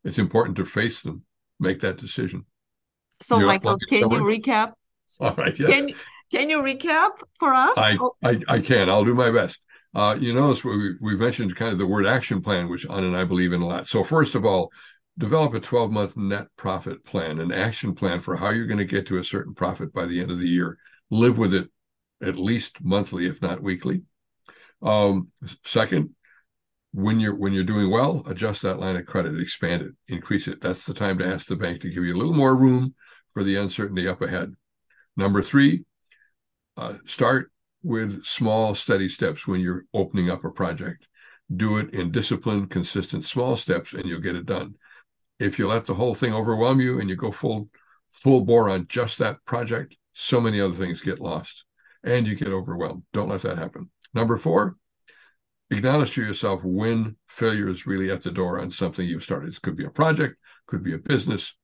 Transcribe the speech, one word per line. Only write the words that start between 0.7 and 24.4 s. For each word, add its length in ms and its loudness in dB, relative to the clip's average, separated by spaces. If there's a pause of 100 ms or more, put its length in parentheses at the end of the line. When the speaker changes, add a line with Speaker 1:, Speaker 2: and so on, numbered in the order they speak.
Speaker 1:
them, 220 -12 (340)
make 220 -2
that 180 -4
decision. 480 -8 (760)
Speaker 2:
So, 160 2
Speaker 1:
You're 100 6
Speaker 2:
Michael, 240 4
Speaker 1:
lucky 140 0
Speaker 2:
can 120 4
you 60 6
Speaker 1:
someone 180 4
Speaker 2:
recap? 500 2 (240)
Speaker 1:
<laughs> 240 -18
All 140 0
right, 240 0
yes. 100 4
Speaker 2:
Can, 220 4 (420)
can 160 0
you 140 0
recap 480 2 (280)
for 140 4
us? 240 4
Speaker 1:
I, 240 4
Speaker 2:
Oh. 240 -2
Speaker 1:
I, 240 4
I 120 4
can. 280 4
I'll 160 6
do 100 4
my 160 4
best. 300 2 (340)
Uh, 240 2
you 140 0
notice 320 4
we, 380 0
we 140 0
mentioned 380 0
kind 160 -2
of 60 -2
the 100 0
word 200 2
action 340 2
plan, 300 0
which 180 -6
Anna 200 -2
and 80 0
I 80 0
believe 280 2
in 80 0
a 60 0
lot. 220 -6
So 160 2
first 300 2
of 120 0
all, 240 2 (480)
develop 340 2
a 80 -4
twelve-month 560 0
net 300 -4 (100)
profit 480 -6
plan, 360 -4
an 120 -2
action 420 -2
plan 260 0
for 160 -6
how 140 -2
you're 160 -2
gonna 180 0
get 240 -2
to 100 -2
a 60 -4
certain 280 -6
profit 400 -4
by 140 -4
the 140 -2
end 100 -4
of 80 -4
the 100 -2
year. 300 0 (320)
Live 260 6
with 160 2
it 160 0 (540)
at 140 -4
least 460 -4
monthly, 440 0
if 160 -6
not 200 -4
weekly. 400 -2 (760)